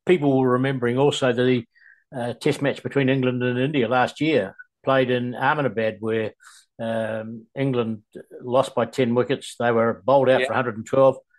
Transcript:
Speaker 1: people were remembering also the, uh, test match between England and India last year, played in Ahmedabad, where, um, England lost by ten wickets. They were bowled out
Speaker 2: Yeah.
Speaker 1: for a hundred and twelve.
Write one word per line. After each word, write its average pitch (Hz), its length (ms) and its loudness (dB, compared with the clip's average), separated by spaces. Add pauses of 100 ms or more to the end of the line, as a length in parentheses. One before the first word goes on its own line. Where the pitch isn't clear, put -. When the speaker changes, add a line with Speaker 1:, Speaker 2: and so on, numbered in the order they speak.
Speaker 1:
people 143 320 4
were 127 140 2
remembering 127 440 0
also 135 380 2
the, 123 300 2 (520)
uh, 120 180 -6
test - 280 -2
match 139 200 -2
between 131 280 0
England 127 320 0
and 123 160 -2
India 131 300 0
last 123 340 0
year, 127 340 0 (280)
played 131 260 2
in 123 240 -2
Ahmedabad, 113 680 -2
where, 110 320 -4 (480)
um, 113 760 -6
England 120 480 -2 (380)
lost 123 340 0
by 117 120 0
ten 117 280 0
wickets. 123 440 -2
They 120 120 0
were 113 340 0
bowled 131 260 4
out 127 100 4
Speaker 2:
Yeah. 127 60 0
Speaker 1:
for 127 80 -4
a - 20 0
hundred 120 220 -4
and 110 80 -10
twelve. 135 320 4 (200)